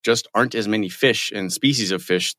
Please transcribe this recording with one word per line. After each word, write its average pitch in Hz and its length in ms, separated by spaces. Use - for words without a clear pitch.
just 117 320
aren't 117 220
as 107 100
many 104 220
fish 113 440
and 95 200
species 123 400
of 90 100
fish 90 360